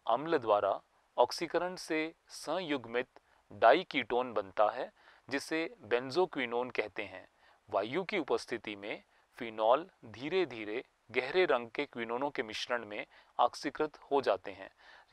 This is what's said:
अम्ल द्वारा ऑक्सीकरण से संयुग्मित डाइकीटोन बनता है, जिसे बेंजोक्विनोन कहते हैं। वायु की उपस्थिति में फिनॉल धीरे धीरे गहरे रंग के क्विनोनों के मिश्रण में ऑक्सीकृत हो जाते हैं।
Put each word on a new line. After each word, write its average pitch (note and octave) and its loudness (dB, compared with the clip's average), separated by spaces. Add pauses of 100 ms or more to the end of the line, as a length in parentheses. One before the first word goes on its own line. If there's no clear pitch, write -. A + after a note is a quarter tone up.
अम्ल D3 2
द्वारा G#2 2 (360)
ऑक्सीकरण E3+ 0
से D#3+ -4 (140)
संयुग्मित C#3 -4 (460)
डाइकीटोन B2 4
बनता G#2 2
है, C3+ -4 (380)
जिसे D#3+ -4
बेंजोक्विनोन B2+ 0
कहते G#2+ -4
हैं। F#2 -14 (420)
वायु A2 0
की F#3+ -4
उपस्थिति A2+ -4
में G#2+ -10 (320)
फिनॉल A2+ 2 (160)
धीरे C#3+ -2
धीरे A2+ -6 (280)
गहरे C3+ 2
रंग B2 2
के D3 -4
क्विनोनों A#2+ -4
के C#3 -2
मिश्रण A2+ -4
में G#2 -8 (340)
ऑक्सीकृत D3 0
हो C#3 0
जाते G#2 0
हैं। F#2+ -14 (440)